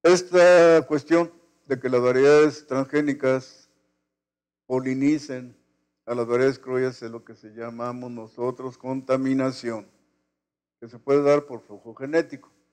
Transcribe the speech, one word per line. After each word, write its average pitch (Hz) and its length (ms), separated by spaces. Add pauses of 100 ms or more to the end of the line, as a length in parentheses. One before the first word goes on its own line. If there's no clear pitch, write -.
Esta 175 840
cuestión 165 460 (320)
de 135 120
que 127 120
las 127 120
variedades 143 640
transgénicas 135 1040 (960)
polinicen 131 920 (480)
a 120 100
las 117 100
variedades 127 320
criollas 127 460
es 117 80
lo 117 140
que 113 100
se 143 140
llamamos 120 600
nosotros 123 680
contaminación, 131 1080 (920)
que 117 80
se 120 100
puede 139 240
dar 147 240
por 127 160
flujo 104 320
genético. 143 560 (240)